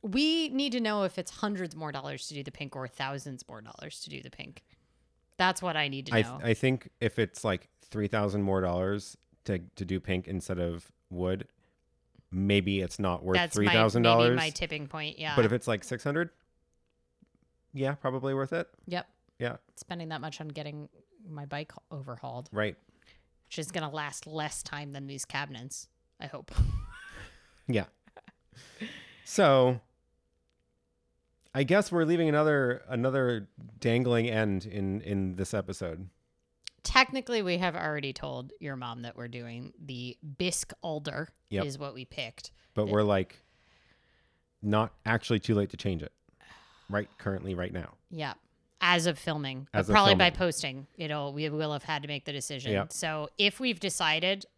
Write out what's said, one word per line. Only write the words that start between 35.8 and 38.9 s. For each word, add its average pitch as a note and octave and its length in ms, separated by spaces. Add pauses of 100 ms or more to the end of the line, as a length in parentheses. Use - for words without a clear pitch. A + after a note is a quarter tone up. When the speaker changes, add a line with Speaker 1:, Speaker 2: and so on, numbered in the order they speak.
Speaker 1:
Technically, C4 580
we F3+ 160
have F3 180
already D3+ 380
told C3 460
your C#3 160
mom B2 260